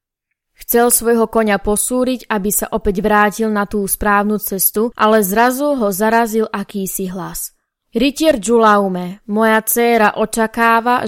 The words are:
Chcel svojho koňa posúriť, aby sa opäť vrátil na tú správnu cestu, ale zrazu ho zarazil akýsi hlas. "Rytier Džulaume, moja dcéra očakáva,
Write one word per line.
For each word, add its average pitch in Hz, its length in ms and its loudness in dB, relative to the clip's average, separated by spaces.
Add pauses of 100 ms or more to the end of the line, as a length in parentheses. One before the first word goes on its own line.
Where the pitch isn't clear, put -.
(580)
Chcel 240 320 0
svojho 226 400 0
koňa 214 320 0
posúriť, 247 680 -2
aby 208 180 -2
sa - 220 -4
opäť 196 340 -2
vrátil 208 480 0
na 202 160 -2
tú 208 160 -4
správnu 202 560 0
cestu, 208 560 -2
ale 220 240 4
zrazu 254 560 0
ho 226 140 0
zarazil 220 580 0
akýsi 196 640 -8
hlas. 165 440 -12 (400)
"Rytier 277 420 2
Džulaume, 202 920 2
moja 220 380 2
dcéra 233 540 2
očakáva, 226 880 0